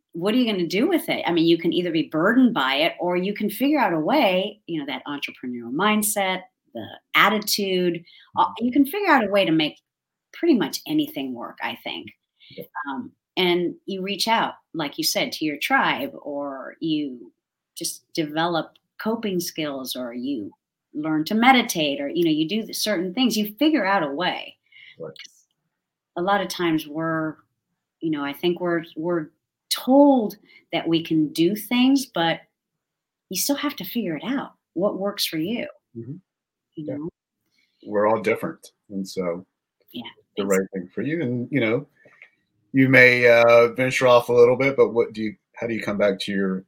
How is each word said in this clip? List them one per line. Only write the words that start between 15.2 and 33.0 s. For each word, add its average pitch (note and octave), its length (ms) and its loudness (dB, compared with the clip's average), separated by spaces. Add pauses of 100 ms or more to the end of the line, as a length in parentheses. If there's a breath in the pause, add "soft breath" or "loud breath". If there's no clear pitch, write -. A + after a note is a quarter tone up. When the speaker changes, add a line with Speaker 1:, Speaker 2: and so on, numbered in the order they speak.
Speaker 1:
to - 120 -6
your D3 120 -4
tribe, F3 540 0 (100)
or C#3+ 580 -10
you D3 520 -4 (440)
just - 380 -10
develop D#3+ 600 -2 (260)
coping G#3+ 400 -4
skills, C#3 560 -6
or B2 180 -10
you B2 380 -6 (420)
learn D#3 320 -2
to G#3+ 100 -2
meditate, A3 680 2
or, C#3+ 80 -6
you E3+ 140 0
know, E3 80 4
you D#3 160 0
do G#3+ 160 -2
the G#3+ 100 -12
certain F#3 400 -4
things, A3+ 240 0
you G#3 200 -2
figure D4 280 2
out A3 180 2
a C#3 80 -4
way. D#3+ 460 -4 (420 loud breath)
Speaker 2:
Right. D#2 140 -12 (1040)
Speaker 1:
A F3 40 -2
lot G3 200 2
of F#3 80 -6
times D#3+ 380 -2
we're, D#3+ 480 -4 (680)
you E3 100 -4
know, D3 120 -4
I C#3+ 100 -6
think F3 260 -2
we're, E3+ 240 -2 (120)
we're D#3+ 320 -4 (420)
told C4 640 4 (380 soft breath)
that E3 140 -4
we E3 160 2
can D#3 300 0
do F3 220 2
things, B3+ 500 2
but E3 360 -2 (880)